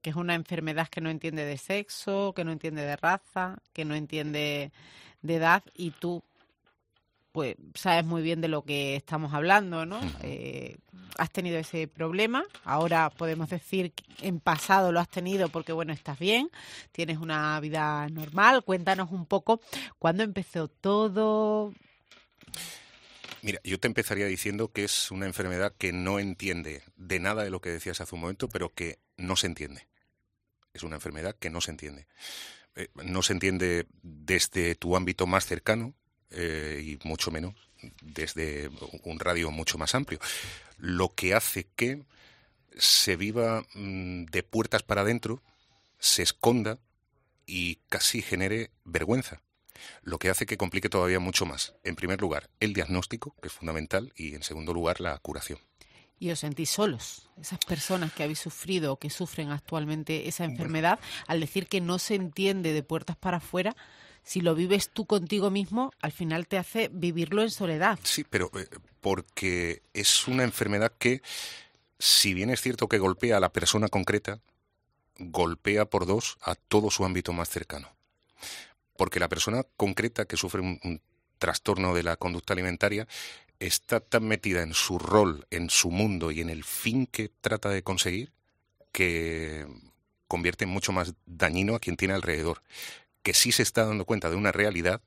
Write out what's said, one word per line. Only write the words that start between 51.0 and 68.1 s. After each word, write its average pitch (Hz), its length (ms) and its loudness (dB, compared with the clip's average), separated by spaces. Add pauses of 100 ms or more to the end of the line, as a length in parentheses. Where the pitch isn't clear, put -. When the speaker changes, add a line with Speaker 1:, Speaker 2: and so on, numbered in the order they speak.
Speaker 2:
mucho 90 260 2
más, - 280 -6 (100)
en 90 100 -4
primer 92 260 -2
lugar, 78 380 -2
el 107 160 0
diagnóstico, 92 640 -2
que - 60 -12
es 90 80 -10
fundamental, 82 600 -4
y 78 180 -8
en 76 80 -12
segundo 80 320 -6
lugar, 85 260 0
la 85 180 -4
curación. 73 420 -10 (580)
Speaker 1:
¿Y 175 140 -4
os 156 80 -6
sentís 151 300 -4
solos? - 600 -2 (100)
Esas 165 200 -10
personas 170 520 -2
que - 120 -4
habéis 151 160 -4
sufrido 160 520 -2
o 135 60 -4
que 151 100 -8
sufren 156 440 -6
actualmente 156 760 -4
esa 165 160 -4
Speaker 2:
Bueno. 151 100 -2
Speaker 1:
enfermedad, 160 440 2 (300)
al 165 120 2
decir 180 280 -2
que 196 120 0
no 175 200 0
se - 160 0
entiende 190 560 0
de 151 100 0
puertas 160 340 -4
para 180 200 -2
afuera, 185 400 -2 (480)
si - 160 -2
lo 170 160 4
vives 185 340 2
tú 220 160 -6
contigo 202 460 2
mismo, 202 480 0
al 151 100 -2
final 165 380 -2
te 196 100 0
hace 220 340 -2
vivirlo 170 500 0
en 226 80 2
soledad. 180 520 0
Speaker 2:
Sí, - 260 0